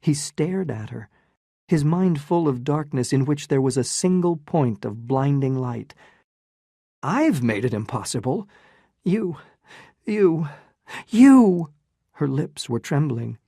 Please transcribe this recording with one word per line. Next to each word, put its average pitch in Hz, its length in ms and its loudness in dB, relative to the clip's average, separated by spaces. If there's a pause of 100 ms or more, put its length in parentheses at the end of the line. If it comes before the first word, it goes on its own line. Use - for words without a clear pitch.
He 156 120 0
stared 170 580 -6
at 110 200 -10
her, 117 180 -14 (580)
his 156 180 0
mind 170 360 2
full 170 260 0
of 123 160 -2
darkness 147 500 -4
in 135 120 2
which 147 220 -4
there 139 140 0
was 131 160 0
a 127 60 0
single 175 540 0
point 143 480 -2
of 113 220 -10
blinding 135 500 0
light. 123 360 -8 (1080)
I've 208 400 0
made 113 220 0
it 120 80 0
impossible? 120 720 -6 (560)
You, 190 340 -2 (680)
you, 180 420 2 (600)
you! 220 640 8 (440)
Her 147 140 -4
lips 135 420 -6
were 117 100 -2
trembling. 120 580 -4 (100)